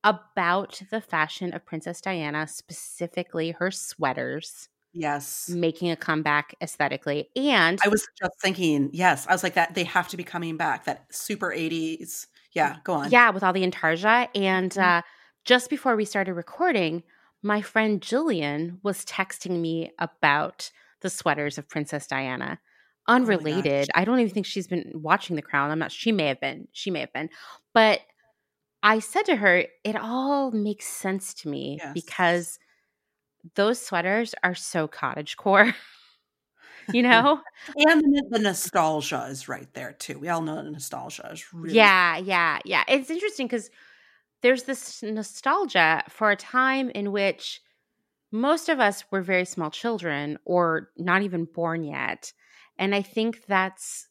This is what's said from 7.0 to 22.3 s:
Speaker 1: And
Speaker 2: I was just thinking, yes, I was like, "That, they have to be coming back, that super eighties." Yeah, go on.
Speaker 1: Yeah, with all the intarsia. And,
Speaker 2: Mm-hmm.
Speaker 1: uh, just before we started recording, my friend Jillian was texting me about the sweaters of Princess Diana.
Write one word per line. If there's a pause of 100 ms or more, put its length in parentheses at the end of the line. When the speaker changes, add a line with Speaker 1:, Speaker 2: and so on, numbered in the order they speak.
Speaker 1:
And
Speaker 2:
I
was (120)
just
thinking,
yes,
I
was
like,
"That,
they
have
to
be
coming
back,
that
super
eighties." (240)
Yeah,
go
on.
Speaker 1:
Yeah,
with
all
the
intarsia.
And,
Speaker 2:
Mm-hmm.
Speaker 1:
uh, (420)
just
before
we
started
recording, (400)
my
friend
Jillian
was
texting
me
about (300)
the
sweaters
of
Princess
Diana. (500)